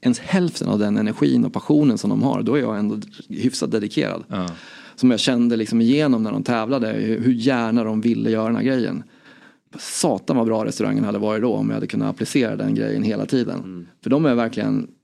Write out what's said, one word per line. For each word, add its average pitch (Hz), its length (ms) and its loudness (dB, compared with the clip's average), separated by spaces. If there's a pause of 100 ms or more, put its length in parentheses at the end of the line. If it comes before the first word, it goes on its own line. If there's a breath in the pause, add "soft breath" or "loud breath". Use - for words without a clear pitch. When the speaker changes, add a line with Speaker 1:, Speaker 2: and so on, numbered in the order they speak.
Speaker 1:
ens 120 180 2
hälften - 480 0
av 104 120 2
den 104 180 2
energin 113 480 2
och - 80 -4
passionen 147 440 2
som 107 120 -2
de 104 140 0
har, 110 200 0
då 113 120 0
är 147 60 2
jag 110 180 -2
ändå 107 180 -2 (320)
hyfsat - 420 -2
dedikerad. 107 560 -2
Speaker 2:
Ja. 92 200 -6 (480 loud breath)
Speaker 1:
Som 127 160 4
jag 110 80 2
kände 120 360 2
liksom 113 260 0
igenom 127 420 4
när 107 80 -4
de 107 120 -4
tävlade, 117 480 0
hur, 110 280 -2
hur 123 140 4
gärna 117 500 2
de 110 180 -2
ville 113 300 0
göra 110 160 0
den 113 80 0
här 107 80 -2
grejen. 120 400 -2 (760 loud breath)
Satan - 580 -2
vad 117 80 2
bra 110 200 0
restaurangen 107 380 -2
hade 104 160 -2
varit 107 220 0
då 117 120 2
om 107 160 0
jag 110 60 -2
hade 107 120 -4
kunnat 110 220 -2
applicera 110 460 0
den 107 200 -2
grejen 107 280 -2
hela 104 220 -2
tiden. 107 340 0
Speaker 3:
Mm. 90 280 -14 (160)
Speaker 1:
För 110 60 -4
de 147 160 4
är 127 100 4
verkligen 107 520 -2 (160)